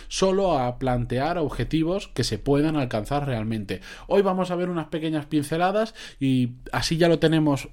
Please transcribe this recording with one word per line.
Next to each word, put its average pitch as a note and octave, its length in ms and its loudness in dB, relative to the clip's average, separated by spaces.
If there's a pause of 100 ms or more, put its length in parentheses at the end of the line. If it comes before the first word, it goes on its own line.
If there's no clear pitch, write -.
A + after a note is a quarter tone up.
solo F#3+ 500 2
a B2 180 -2
plantear B2+ 640 0
objetivos D#3+ 680 -2
que - 140 -2
se G#2+ 140 -2
puedan D3 380 2
alcanzar C3+ 500 -2
realmente. A2 560 -4 (240)
Hoy G3 160 4
vamos F#3 300 0
a F3 40 -2
ver F3+ 140 -2
unas E3 200 -4
pequeñas D#3+ 360 -4
pinceladas F3 720 0 (240)
y B2+ 320 2 (200)
así B2 260 0
ya E3+ 100 4
lo E3 100 6
tenemos D#3 560 2